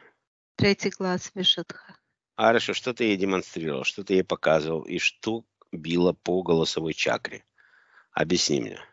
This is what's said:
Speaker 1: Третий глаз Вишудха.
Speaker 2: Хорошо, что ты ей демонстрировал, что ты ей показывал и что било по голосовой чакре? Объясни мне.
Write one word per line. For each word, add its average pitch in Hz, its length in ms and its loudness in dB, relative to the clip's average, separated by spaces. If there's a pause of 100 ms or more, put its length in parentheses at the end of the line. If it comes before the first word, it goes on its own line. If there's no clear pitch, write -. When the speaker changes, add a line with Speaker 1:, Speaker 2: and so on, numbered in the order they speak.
(560)
Speaker 1:
Третий 202 340 2
глаз 185 460 -4
Вишудха. - 640 -2 (400)
Speaker 2:
Хорошо, 110 360 4
что 123 200 -4
ты 120 100 -4
ей 104 140 2
демонстрировал, 85 680 -2
что - 200 -6
ты 98 100 0
ей 92 100 4
показывал 80 600 0
и - 140 -6
что - 460 -4 (280)
било 85 420 2
по 90 280 -2
голосовой 80 520 2
чакре? - 500 -4 (680)
Объясни 80 500 0
мне. - 180 -10 (140)